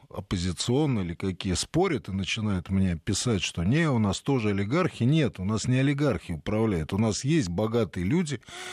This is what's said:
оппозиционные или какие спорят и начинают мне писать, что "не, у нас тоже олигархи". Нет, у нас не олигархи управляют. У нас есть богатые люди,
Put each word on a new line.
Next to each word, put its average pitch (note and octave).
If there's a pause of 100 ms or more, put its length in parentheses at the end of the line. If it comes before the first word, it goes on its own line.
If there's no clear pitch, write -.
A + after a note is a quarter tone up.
оппозиционные G#2
или E2+
какие F#2+
спорят D#3+
и -
начинают G2
мне F#2+
писать, G2+
что -
"не, D3+
у A#2+
нас G2+
тоже A#2+
олигархи". A2
Нет, C3+
у F#2
нас G#2+
не B2+
олигархи C#3
управляют. G2
У F#2+
нас A2
есть C#3
богатые F#2+
люди, D3 (320)